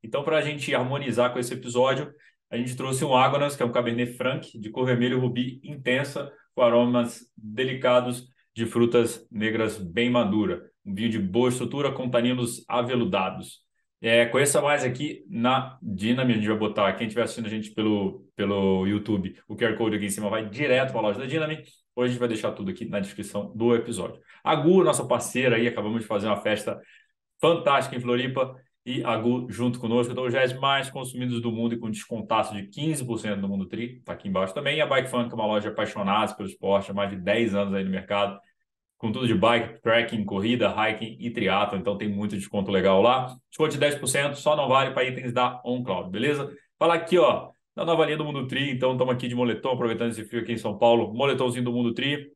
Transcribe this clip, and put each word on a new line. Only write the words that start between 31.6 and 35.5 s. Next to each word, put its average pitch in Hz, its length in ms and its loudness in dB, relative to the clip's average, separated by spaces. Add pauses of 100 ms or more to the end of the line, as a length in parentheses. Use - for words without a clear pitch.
e 117 40 -6
com 110 120 -6
descontaço 107 640 -4
de 101 140 -10
quinze 147 360 -4
por 113 140 -4
cento 101 240 -4
no 98 80 -4
Mundo 98 160 -4
Tri, 120 340 -10
tá - 140 -12
aqui - 160 -12
embaixo 190 240 -2
também. 147 240 -2
E - 20 0
a 143 60 2
Bike 135 240 0
Fun, 120 180 0
que - 40 -10
é 113 40 -10
uma 110 80 -2
loja 104 240 0